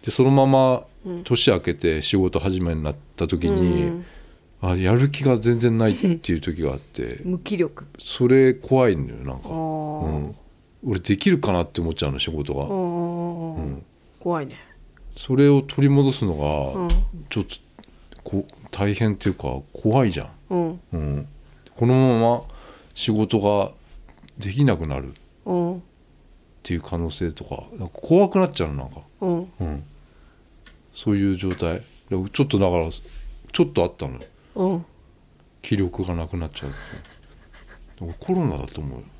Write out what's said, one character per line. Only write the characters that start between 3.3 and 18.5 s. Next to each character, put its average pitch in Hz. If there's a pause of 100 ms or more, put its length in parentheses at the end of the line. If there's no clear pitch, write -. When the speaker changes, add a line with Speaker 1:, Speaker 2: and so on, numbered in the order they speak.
Speaker 1:
に、 90
Speaker 2:
う -
ん。 175 (580)
Speaker 1:
あ、 90
や 92
る 135
気 143
が 131
全 117
然 117
な 113
い 101
っ - (200)
て -
い 82
う 76
時 82
が 69
あ 67
っ -
て。 60
Speaker 2:
<laughs> -
無 180
気 196
力。 - (120)
Speaker 1:
そ -
れ 131
怖 131
い 92
ん 67
だ 58
よ、 58
な 65
ん 67
か。 -
Speaker 2:
あ -
ー。 156
Speaker 1:
う 151 (120)
ん。 - (520)
俺 98
で 101
き 196
る 165
か 107
な 87
っ -
て 87
思 82
っ 80
ち 78
ゃ -
う 69
の、 67
仕 82
事 73
が。 69
Speaker 2:
う -
ん。 170
Speaker 1:
う 160
ん。 69 (340)
Speaker 2:
怖 170
い 135
ね。 113 (580)
Speaker 1:
そ -
れ 143
を 139
取 139
り 139
戻 135
す 113
の 90
が、 73
Speaker 2:
う 175
ん。 - (400)
Speaker 1:
ち -
ょ -
っ -
と、 - (680)
こ-、 - (240)